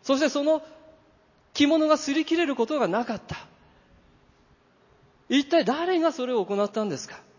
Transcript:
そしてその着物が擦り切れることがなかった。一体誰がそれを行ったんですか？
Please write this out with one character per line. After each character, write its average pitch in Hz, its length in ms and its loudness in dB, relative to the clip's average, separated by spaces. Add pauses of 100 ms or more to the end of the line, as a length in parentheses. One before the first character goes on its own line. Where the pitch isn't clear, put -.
そ 269 140 0
し - 20 -2
て 302 80 2
そ 285 160 -2
の 302 180 2 (920)
着 285 120 4
物 311 220 2
が 302 80 6
擦 277 180 -4
り 302 120 0
切 330 100 -2
れ 339 100 0
る 277 100 -4
こ 226 100 0
と 302 120 -4
が 220 120 0
な 226 160 -2
か 226 100 -6
っ - 100 -12
た。 - 120 -10 (1900)
一 277 180 2
体 330 160 4
誰 330 360 0
が 320 120 2
そ 247 140 -6
れ 247 80 -4
を 202 120 0
行 202 160 -2
っ 208 80 0
た 214 140 -4
ん 208 60 -4
で 143 80 -6
す - 100 -12
か？ - 140 -18 (180)